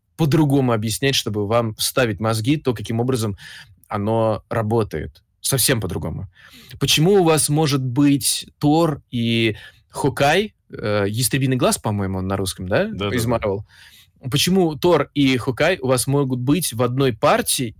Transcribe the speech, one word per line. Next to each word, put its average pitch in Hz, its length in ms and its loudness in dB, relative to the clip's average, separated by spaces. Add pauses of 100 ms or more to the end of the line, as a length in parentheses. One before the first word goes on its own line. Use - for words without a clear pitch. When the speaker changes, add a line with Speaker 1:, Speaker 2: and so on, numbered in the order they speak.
(180)
Speaker 1:
по-другому 143 560 4
объяснять, 113 420 0
чтобы 104 320 -2
вам 113 280 0
вставить 113 440 -2
мозги, 110 380 0
то, 135 160 -2
каким 113 260 -4
образом 113 380 -2 (500)
оно 110 640 -2
работает. 104 720 -2 (180)
Совсем 131 400 0
по-другому. 87 480 -6 (500)
Почему 165 420 4
у - 20 6
вас 156 260 2
может 147 340 0
быть 139 640 0 (120)
Тор 151 420 2 (100)
и 117 460 0 (320)
Хокай, 151 680 0 (160)
э, 104 360 -2
«Ястребиный 131 500 -2
глаз», 185 200 0
по-моему, 98 420 -4
он 92 80 -4
на 95 100 -2
русском, 95 300 -6
да? 131 240 0
Speaker 2:
Да, 202 180 -6
Speaker 1:
Из 123 160 -2
Speaker 2:
да, 117 140 -2
да. 110 80 -4
Speaker 1:
Marvel. 98 120 -4 (720)
Почему 175 440 0
Тор 156 380 2
и 135 240 4
Хокай 143 420 0
у 127 80 -6
вас 127 200 0
могут 135 320 0
быть 143 340 0
в 117 80 -4
одной 127 320 0
партии 147 680 0